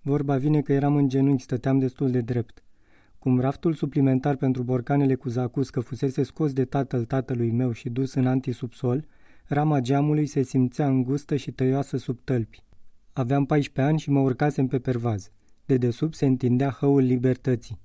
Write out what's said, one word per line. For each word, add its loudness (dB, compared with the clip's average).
Vorba 0
vine 2
că 0
eram 2
în 4
genunchi, 2
stăteam 0
destul -2
de 0
drept. -6
Cum 2
raftul 0
suplimentar 2
pentru -2
borcanele 0
cu -8
zacuscă -4
fusese -4
scos -2
de 0
tatăl -2
tatălui -2
meu 0
și -8
dus -4
în 2
antisubsol, -2
rama 2
geamului 2
se -2
simțea 0
îngustă 0
și -6
tăioasă -2
sub -6
tălpi. -4
Aveam 0
paisprezece 0
ani 2
și -8
mă 4
urcasem 0
pe -2
pervaz. -4
De 2
desubt -2
se -2
întindea 2
hăul 2
libertății. 0